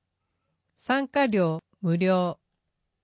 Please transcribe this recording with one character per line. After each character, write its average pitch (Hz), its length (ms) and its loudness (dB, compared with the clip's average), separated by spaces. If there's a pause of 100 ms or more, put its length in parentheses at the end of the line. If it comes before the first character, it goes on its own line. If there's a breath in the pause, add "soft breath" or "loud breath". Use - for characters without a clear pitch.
(800)
参 269 300 -2
加 285 180 0
料 175 360 0 (200)
無 170 160 0
料。 180 400 0 (640)